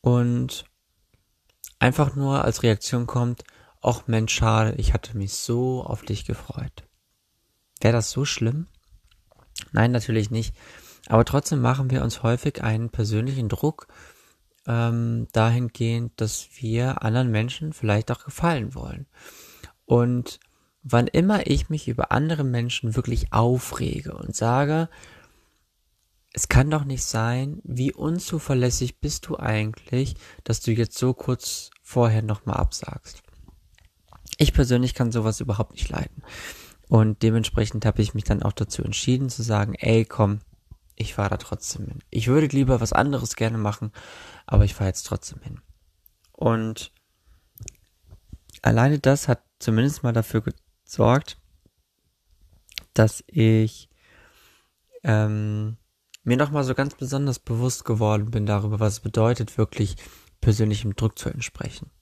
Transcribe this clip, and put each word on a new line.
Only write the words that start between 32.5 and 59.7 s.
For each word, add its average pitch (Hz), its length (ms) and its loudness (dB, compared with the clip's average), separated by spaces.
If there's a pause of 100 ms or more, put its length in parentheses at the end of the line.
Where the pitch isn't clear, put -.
absagst?“ - 640 -4 (1120)
Ich - 160 4
persönlich 123 400 4
kann 117 200 0
sowas 110 260 0
überhaupt 104 320 -2
nicht - 180 -4
leiden. - 340 -8 (680)
Und 110 340 4
dementsprechend 113 600 0
habe 107 160 2
ich 104 120 0
mich 107 120 -4
dann - 180 0
auch 104 100 0
dazu - 300 -6
entschieden 127 460 0
zu 117 140 -6
sagen, 107 320 0
„Ey, 113 300 4
komm, 104 340 0 (560)
ich - 180 -6
fahr 101 160 -2
da 95 80 -2
trotzdem - 480 -8
hin. - 140 -12 (100)
Ich 110 180 -2
würde 151 200 4
lieber 135 320 2
was - 140 0
anderes 127 420 0
gerne 113 220 -2
machen, 104 340 -4 (540)
aber 104 180 6
ich 101 100 2
fahr 98 140 -2
jetzt - 180 -4
trotzdem - 360 -10
hin.“ - 180 -14 (720)
Und 110 640 -4 (1700)
alleine 123 380 4
das 139 280 2
hat 123 160 0 (160)
zumindest 123 440 2
mal 120 100 0
dafür 113 300 0 (420)
gesorgt, 120 520 2 (1600)
dass - 340 2
ich, 110 640 2 (1120)
ähm, 107 760 0 (460)
mir 123 140 4
nochmal 143 260 2
so 127 100 0
ganz 139 220 -2
besonders 135 440 -2
bewusst 123 460 -2
geworden 107 460 2
bin 107 140 0
darüber, 104 340 0
was 107 140 2
es - 60 -8
bedeutet, 113 580 0
wirklich 107 400 0 (440)